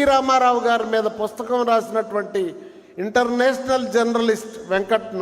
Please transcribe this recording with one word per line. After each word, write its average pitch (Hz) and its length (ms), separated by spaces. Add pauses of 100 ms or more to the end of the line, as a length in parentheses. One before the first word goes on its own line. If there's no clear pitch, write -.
రామారావు 262 580
గారి 226 260
మీద 220 140 (140)
పుస్తకం 226 480
రాసినటువంటి 214 720 (600)
ఇంటర్నేషనల్ 247 920
జర్నలిస్ట్ 233 600 (140)
వెంకట్ 202 400 (120)